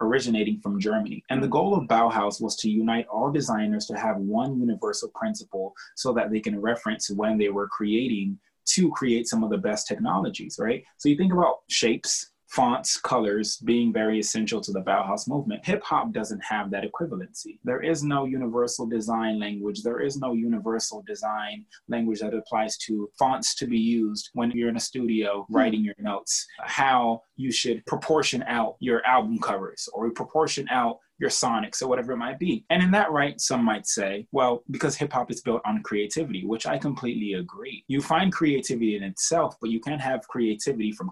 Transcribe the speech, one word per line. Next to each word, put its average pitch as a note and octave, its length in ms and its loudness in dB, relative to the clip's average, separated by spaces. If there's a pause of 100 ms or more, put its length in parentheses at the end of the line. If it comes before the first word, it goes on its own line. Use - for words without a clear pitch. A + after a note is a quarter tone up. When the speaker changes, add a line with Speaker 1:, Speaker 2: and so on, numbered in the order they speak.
Speaker 1:
originating A2 580 2
from G2+ 200 -2
Germany. G#2+ 500 -2
And C3 140 0
the C3+ 40 0
goal D#3 280 2
of C#3 120 0
Bauhaus G#2 540 2
was A2 160 -2
to A2+ 120 0
unite A2+ 380 2
all A#2+ 240 0
designers G#2+ 560 0
to G#2+ 80 -6
have G#2+ 220 0
one A2+ 420 0
universal A2 540 0
principle G2+ 640 -6 (200)
so B2+ 180 0
that G#2+ 180 0
they A2 80 2
can G#2 200 -2
reference A2 520 -2
when G#2+ 260 2
they G#2 120 4
were G2+ 180 0
creating G#2 720 0 (300)
to F3+ 220 4
create A#2 360 0
some A2+ 160 0
of G#2+ 80 0
the G2+ 60 2
best - 300 -2
technologies, - 720 -2
right? A#2+ 240 0 (140)
So - 120 2
you D3 80 6
think F#3 160 4
about F3 240 4 (120)
shapes, - 580 0 (200)
fonts, C3 500 2
colors G#2+ 600 0
being A#2 340 4
very A2 280 4
essential G#2+ 420 0
to - 100 -6
the F#2+ 100 -2
Bauhaus F#2+ 460 0
movement. C#3+ 380 -2
Hip G#3 180 0
hop C#3 280 0
doesn't G#2+ 320 -6
have G#2 280 -2
that G2 180 -2
equivalency. - 720 -8
There B2 180 -2
is D3+ 220 0
no C#3+ 220 0
universal B2 600 0
design A2+ 540 0
language. G#2 440 -4
There A#2+ 180 -2
is C#3+ 160 -2
no C3 160 -2
universal A#2 720 -2
design G#3 580 -6 (220)
language A2+ 320 -2
that G#2+ 140 -4
applies A2 520 -2
to G#2 320 -2
fonts C3 380 2
to C#3 120 -6
be A#2 120 2
used A2 540 0
when A#2+ 180 0
you're A#2 180 0
in A2+ 80 0
a A2+ 40 -2 (100)
studio G#2+ 560 0
Speaker 2:
Hmm. G#2+ 80 -4
Speaker 1:
writing A2 280 4
your G2+ 140 -2
notes, - 480 -4 (140)
how B2 640 2 (120)
you B2+ 160 -4
should A#2 420 -2
proportion C#3 500 2
out A#2 360 -2
your A#2 280 2
album A#2 320 4
covers - 540 -4
or A2+ 180 -2
proportion D3 580 0
out A#2+ 300 0 (180)
your C3+ 120 0
sonics A2+ 540 0
or C3 40 -2
whatever B2+ 260 0
it A#2+ 40 -4
might B2 220 -6
be. E3 320 0
And F3+ 100 6
in F3+ 100 6
that G3 200 4
right, C#3+ 280 0
some B2 240 2
might G#2+ 220 0
say, G2+ 460 -2
"Well, B2 400 2
because C#3 240 0
hip C#3 180 -2
hop B2 160 0
is A#2 120 -8
built A#2 240 0
on G#2+ 180 0
creativity," G#2 640 -2
which A2+ 200 -2
I D3 140 0
completely A#2 540 -2
agree. F#2+ 540 -8
You C#3 140 0
find F3+ 320 2
creativity A#2+ 640 2
in G2 80 -4
itself, C#3 580 0
but A2+ 80 -4
you A2+ 100 0
can't C#3+ 220 -4
have C3 260 -4
creativity A2 640 0
from F#2 200 -8